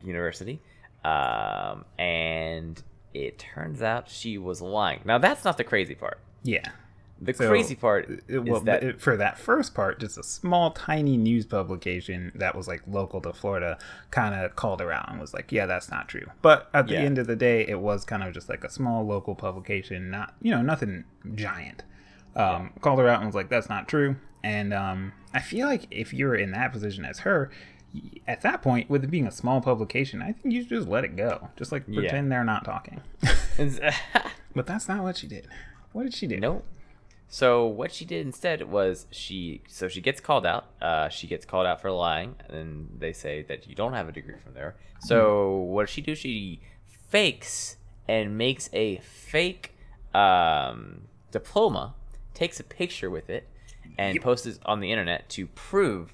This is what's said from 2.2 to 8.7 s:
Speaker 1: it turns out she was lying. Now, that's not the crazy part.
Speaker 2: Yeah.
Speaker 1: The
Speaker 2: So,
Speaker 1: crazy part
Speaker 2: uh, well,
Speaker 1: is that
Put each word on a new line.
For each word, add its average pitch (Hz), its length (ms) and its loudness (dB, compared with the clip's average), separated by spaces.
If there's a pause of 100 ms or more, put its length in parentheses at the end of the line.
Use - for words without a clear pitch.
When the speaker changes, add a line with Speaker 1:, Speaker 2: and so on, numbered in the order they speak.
Speaker 1:
it 69 240 -6
turns 151 440 -10
out 113 280 -2
she 110 280 -8
was 90 240 -6
lying. 92 420 0
Now, 113 140 4
that's 202 260 4
not 185 140 2
the 117 80 0
crazy 95 280 0
part. - 280 -8 (200)
Speaker 2:
Yeah. 113 280 -2 (520)
Speaker 1:
The 123 120 -2
Speaker 2:
So, 117 160 2
Speaker 1:
crazy 113 260 4
part 104 340 2
Speaker 2:
uh, - 340 -4
well, 117 160 2
Speaker 1:
is - 40 -6
that 104 160 4